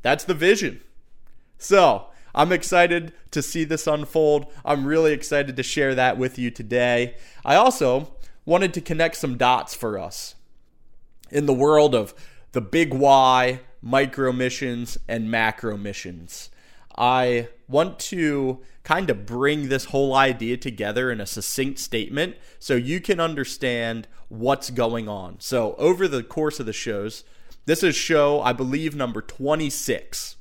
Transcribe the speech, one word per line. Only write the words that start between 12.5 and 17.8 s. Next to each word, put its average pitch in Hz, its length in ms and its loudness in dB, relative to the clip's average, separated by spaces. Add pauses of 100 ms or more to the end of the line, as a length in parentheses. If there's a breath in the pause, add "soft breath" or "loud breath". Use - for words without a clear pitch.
the 123 100 -2
big 139 320 0
why, 131 680 6 (200)
micro 131 500 0
missions, 127 680 -4 (100)
and 113 240 -4
macro 110 460 0
missions. 90 720 -12 (480 soft breath)
I 123 520 2 (180)
want 175 320 0